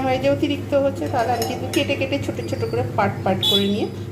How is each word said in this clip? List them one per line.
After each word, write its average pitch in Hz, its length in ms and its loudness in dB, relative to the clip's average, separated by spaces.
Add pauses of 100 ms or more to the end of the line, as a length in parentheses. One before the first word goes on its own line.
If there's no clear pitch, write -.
হয় 262 180 2
যে 277 120 4
অতিরিক্ত 285 360 -2 (120)
হচ্ছে, 277 300 0
তাহলে 247 220 2
আমি 233 160 -2
কিন্তু 262 140 -4 (100)
কেটে 285 240 2
কেটে 269 260 0
ছোট - 120 -4 (120)
ছোট 269 120 -2 (100)
করে 240 120 0 (140)
পার্ট 202 260 2
পার্ট 190 260 2
করে 202 240 4
নিয়ে 240 120 0 (260)